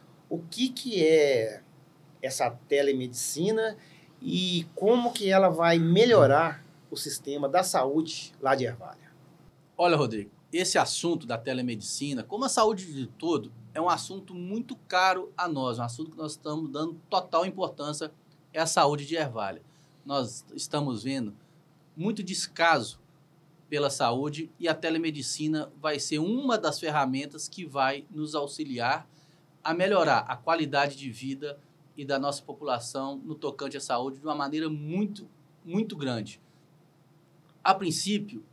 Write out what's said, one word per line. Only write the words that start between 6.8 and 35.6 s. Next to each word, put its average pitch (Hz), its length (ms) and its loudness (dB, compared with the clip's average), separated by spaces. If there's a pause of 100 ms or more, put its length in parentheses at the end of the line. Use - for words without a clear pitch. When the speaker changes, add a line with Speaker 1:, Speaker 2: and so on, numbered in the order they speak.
Speaker 1:
o - 40 -10
sistema 143 540 -4
da 175 140 4
saúde 156 760 0
lá 131 140 2
de 131 100 2
Ervália. - 480 -8 (640)
Speaker 2:
Olha, 170 220 6
Rodrigo, 113 320 0 (240)
esse 180 240 0
assunto 160 480 0
da 120 100 -4
telemedicina, 123 840 -6
como 208 240 -6
a - 40 -2
saúde 202 440 0
de 135 140 -6
todo, 160 440 -2 (220)
é 156 80 -4
um 175 80 2
assunto 185 460 -4
muito 202 400 -8 (120)
caro 185 480 2
a 175 120 -2
nós, 131 320 -2
um - 20 -4
assunto 156 300 -8
que - 60 -18
nós 151 160 -8
estamos 151 360 -6
dando 156 240 -4 (160)
total 180 340 2
importância, 156 680 -6 (420)
é 156 60 -4
a 160 80 0
saúde 147 400 4
de 160 80 -4
Ervália. 110 480 -4 (420)
Nós 139 480 -4
estamos 135 480 -4
vendo 120 320 -4 (640)
muito 214 240 -2
descaso 165 800 0 (640)
pela 143 220 0
saúde 143 720 -2
e 170 80 0
a 156 80 2
telemedicina 156 960 -2 (100)
vai 151 160 0
ser 151 220 -4
uma 233 360 0
das 151 240 -2
ferramentas 147 720 -2
que 180 160 -12
vai 139 460 -2
nos 151 240 -6
auxiliar 143 760 -2 (540)
a 160 100 0
melhorar 175 460 4
a 123 180 -4
qualidade 143 580 0
de 139 140 -10
vida 135 480 -10 (400)
e 143 80 -10
da 139 120 0
nossa 139 240 -2
população 135 760 -6
no 151 180 -10
tocante 139 400 -8
à 135 60 -8
saúde 131 360 -4
de 143 80 -18
uma 151 80 -2
maneira 151 360 -2
muito, 156 600 -4 (340)